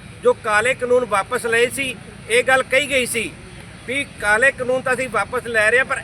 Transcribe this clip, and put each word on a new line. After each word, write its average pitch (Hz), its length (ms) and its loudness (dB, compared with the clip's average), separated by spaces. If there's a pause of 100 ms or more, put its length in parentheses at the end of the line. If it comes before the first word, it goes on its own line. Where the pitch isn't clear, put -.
(240)
ਜੋ 247 100 4
ਕਾਲੇ 226 400 0
ਕਾਨੂੰਨ 247 320 2
ਵਾਪਸ 208 400 -2
ਲਏ 233 240 2
ਸੀ। 254 260 -6 (340)
ਇਹ 240 140 2
ਗੱਲ 262 200 2
ਕਹੀ 269 260 -2
ਗਈ 262 160 0
ਸੀ 214 260 -4 (560)
ਵੀ 269 180 -4 (160)
ਕਾਲੇ 214 300 4
ਕਾਨੂੰਨ 254 300 -2
ਤਾਂ 262 120 0
ਅਸੀਂ 254 160 -2
ਵਾਪਸ 220 380 -4
ਲੈ 220 240 2
ਰਹੇ 247 80 4
ਹਾਂ, 262 60 2
ਪਰ 269 180 -4